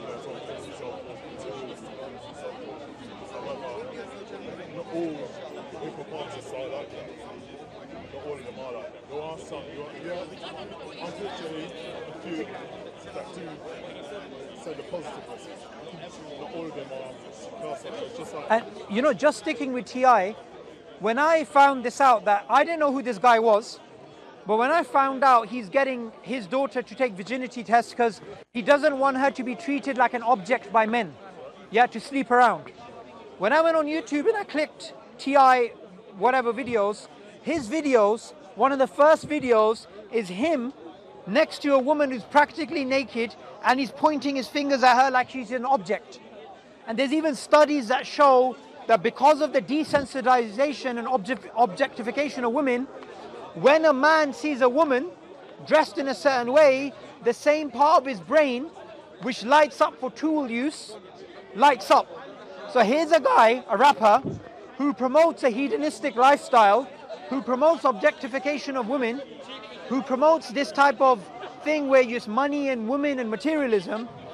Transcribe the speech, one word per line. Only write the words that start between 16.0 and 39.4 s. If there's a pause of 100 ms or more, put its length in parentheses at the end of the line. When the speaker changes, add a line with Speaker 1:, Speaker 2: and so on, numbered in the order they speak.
Speaker 1:
Not
all
of
them
are
class
actors,
just
like
Speaker 2:
And, (260)
you
know,
just
sticking
with
T
I, (640)
when
I
found
this
out,
that
I
didn't
know
who
this
guy
was, (640)
but
when
I
found
out
he's
getting (100)
his
daughter
to
take
virginity
tests
'cause (320)
he
doesn't
want
her
to
be
treated
like
an
object
by
men, (560)
yeah,
to
sleep
around. (640)
When
I
went
on
YouTube
and
I
clicked (240)
T
I (460)
whatever
videos, (340)
his
videos, (220)
one
of
the
first
videos (240)